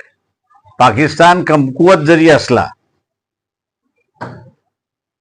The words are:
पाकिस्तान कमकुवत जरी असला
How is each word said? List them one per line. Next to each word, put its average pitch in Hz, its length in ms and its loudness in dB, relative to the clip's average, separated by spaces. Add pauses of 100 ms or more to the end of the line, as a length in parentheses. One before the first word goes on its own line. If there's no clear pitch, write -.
(800)
पाकिस्तान 151 680 0
कमकुवत 156 520 0
जरी 160 320 0
असला 120 400 0 (2500)